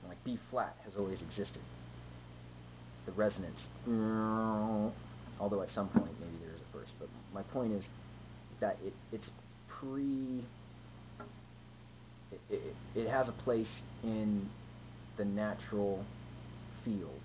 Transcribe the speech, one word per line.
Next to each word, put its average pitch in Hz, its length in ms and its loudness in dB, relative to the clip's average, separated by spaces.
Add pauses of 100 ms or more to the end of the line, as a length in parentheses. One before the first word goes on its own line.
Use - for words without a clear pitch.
Like, 87 160 -10
B 120 160 0 (100)
flat 117 340 4
has 101 120 -10
always 95 260 2
existed. 95 400 -4 (1400)
The 101 80 -4
resonance, 98 520 2 (1700)
although 101 220 4
at 90 80 0
some 101 200 2
point - 300 8
maybe 85 240 -6
there 80 100 -8
is - 80 -10
a - 160 -10
first, - 220 -8
but 73 80 -8 (260)
my 98 80 -2
point 117 300 2
is 101 160 2 (720)
that 101 260 4
it, 98 80 0 (200)
it's 107 160 -4 (400)
pre-, 135 720 2 (1900)
it, 95 180 -10
it, 101 260 0 (200)
it 113 140 4
has 127 200 6
a - 20 -2
place 113 500 4 (220)
in 107 460 4 (680)
the 104 60 2
natural 101 800 4 (800)
field. 85 420 0